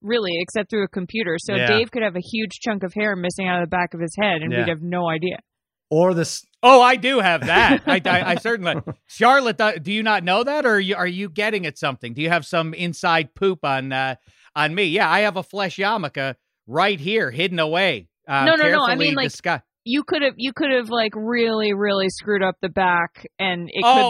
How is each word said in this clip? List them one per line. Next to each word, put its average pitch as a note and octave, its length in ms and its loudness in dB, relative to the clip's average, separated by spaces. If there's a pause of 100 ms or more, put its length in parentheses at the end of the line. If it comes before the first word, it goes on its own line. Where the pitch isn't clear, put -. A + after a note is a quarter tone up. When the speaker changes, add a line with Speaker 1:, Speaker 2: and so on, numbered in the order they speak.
Speaker 1:
really, G#3 380 -2
except F#3 300 -4
through G#3 160 -2
a - 20 -2
computer. F3+ 520 -4
So G3+ 160 -4
Speaker 2:
Yeah. - 120 2
Speaker 1:
Dave A3 240 2
could A3+ 120 -4
have F#3 120 -2
a F3+ 60 -6
huge A3 400 -8
chunk G3+ 220 -4
of F3+ 100 -6
hair G#3 240 -2
missing F3+ 320 -4
out F3+ 120 0
of E3 80 -4
the F#3 60 -4
back F3 180 -4
of E3+ 60 -10
his E3 180 -6
head, F#3+ 260 0
and E3 100 -4
Speaker 2:
Yeah. A#2+ 60 0
Speaker 1:
we'd E3+ 100 0
have D#3+ 120 -4
no F3 280 -4
idea. E3 300 -4 (520)
Speaker 2:
Or F3 220 4
this. E3 320 -4 (160)
Speaker 3:
Oh, B3 220 10
I B3 140 6
do B3 220 0
have E3 280 0
that. G#3+ 400 4
I, C#4 180 2
I, F3+ 260 0
I F3 40 0
certainly. F3+ 400 -2 (180)
Speaker 2:
<laughs> - 140 -20
Speaker 3:
Charlotte, A#3+ 500 4
do, G#3+ 220 0
do D#3 120 -8
you G#3+ 120 -2
not G#3 200 0
know F#3+ 200 2
that, C#4+ 200 -2
or A#3 120 4
are G3 40 4
you, F#3+ 160 -2
are F3+ 120 -2
you F3+ 220 -6
getting G#3 360 -2
at D3 140 -8
something? B2 340 -6
Do C#3 80 -8
you E3 80 -2
have E3+ 160 0
some D#3+ 300 -4
inside E3+ 580 -2
poop F#3+ 320 -2
on, C3+ 260 -2
uh, C3 240 -2 (400)
on D3+ 200 0
me? G3+ 80 0
Yeah, F3 260 2
I F#3 120 4
have G3+ 140 0
a F#3 60 -6
flesh G3 360 -6
yarmulke D#3+ 580 -4 (320)
right F3 320 0
here, F3+ 320 -2
hidden F3 260 -2
away, D#3+ 520 0 (180)
uh, C#3 180 2
Speaker 1:
No, D#4+ 100 6
no, D4+ 140 2
no, D4+ 140 2
I A#3+ 60 2
Speaker 3:
carefully B3 80 0 (100)
Speaker 1:
mean, C#4+ 80 0
like, C4 160 -2
Speaker 3:
disguised. E3 320 -6 (220)
Speaker 1:
you C4 180 -2
could D#4 180 -2
have, C4+ 160 0
you B3+ 160 -6
could D4 160 -2
have, B3 200 0
like, A3 260 -2
really, A3 580 0
really G3 360 0
screwed G3+ 340 -2
up F#3 180 0
the F#3+ 80 -4
back, F3 560 0 (140)
and F3 340 -4
it - 100 -2
Speaker 3:
Oh, B3+ 120 8
Speaker 1:
could B3+ 140 4